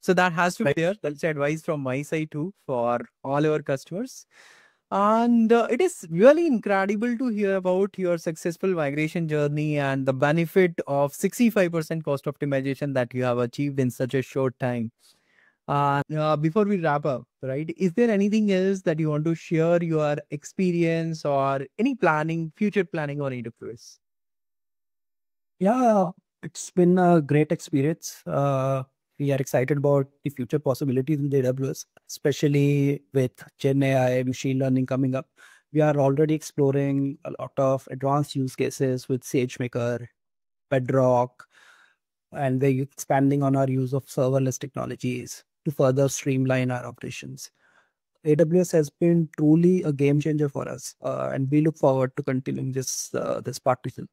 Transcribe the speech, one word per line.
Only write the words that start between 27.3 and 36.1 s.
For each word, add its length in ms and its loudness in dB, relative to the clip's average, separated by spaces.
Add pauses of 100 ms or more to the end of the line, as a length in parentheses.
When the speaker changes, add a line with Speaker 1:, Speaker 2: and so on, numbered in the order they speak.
Speaker 2:
experience. 720 -4
Uh, 600 0 (340)
we 140 0
are 60 0
excited 400 0
about 280 2 (160)
the 80 -4
future 280 -4
possibilities 600 -2
in 160 -4
A 80 2
W 280 -2
S, 160 -12 (220)
especially 960 0 (120)
with 280 -2 (160)
Gen 240 2
A 360 2
I, 40 0
machine 360 -2
learning 280 0
coming 280 -2
up. 120 -6 (460)
We 80 0
are 180 4
already 360 2